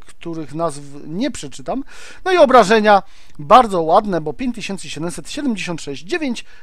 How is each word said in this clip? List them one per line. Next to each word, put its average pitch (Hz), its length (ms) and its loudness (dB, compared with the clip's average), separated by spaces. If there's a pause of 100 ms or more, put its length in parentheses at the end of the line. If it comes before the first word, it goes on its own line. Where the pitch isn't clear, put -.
których 160 480 -10
nazw 156 280 -4 (240)
nie 196 240 -4
przeczytam. - 540 -8 (400)
No 381 80 0
i 370 40 6
obrażenia 220 680 6 (360)
bardzo 196 440 6
ładne, 180 380 2
bo 156 120 -6
pięć 247 220 -6
tysięcy 185 360 -10
siedemset 165 400 -8
siedemdziesiąt 180 520 -4
sześć, 139 200 -8
dziewięć 254 420 -4 (180)